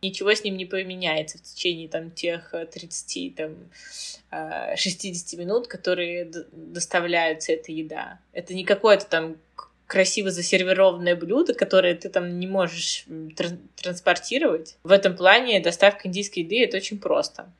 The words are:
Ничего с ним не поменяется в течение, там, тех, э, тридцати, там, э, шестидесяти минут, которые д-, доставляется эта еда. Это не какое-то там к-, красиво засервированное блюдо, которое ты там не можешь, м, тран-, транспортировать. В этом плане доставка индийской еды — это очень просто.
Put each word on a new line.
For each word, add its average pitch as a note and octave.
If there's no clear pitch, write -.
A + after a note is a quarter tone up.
Ничего G3
с A3
ним G3
не F#3
поменяется F3+
в -
течение, E3
там, E3
тех, E3+
э, E3
тридцати, -
там, D#3+
э, D#3
шестидесяти F3+
минут, G3+
которые F3
д-, E3
доставляется E3+
эта D#3+
еда. D#3
Это F3+
не F#3
какое-то G3
там D#3+
к-, -
красиво F#3+
засервированное F3+
блюдо, F#3
которое F#3
ты F3
там F3
не F#3
можешь, E3+
м, D#3+
тран-, E3+
транспортировать. F3+
В E3
этом G3
плане G3+
доставка G3
индийской F3+
еды — F3+
это -
очень G3+
просто. -